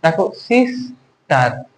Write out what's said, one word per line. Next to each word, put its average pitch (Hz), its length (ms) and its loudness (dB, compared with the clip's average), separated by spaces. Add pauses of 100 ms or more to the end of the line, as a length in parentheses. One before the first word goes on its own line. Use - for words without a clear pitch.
দেখো, 165 200 2 (160)
সিস্টার - 1080 -2 (300)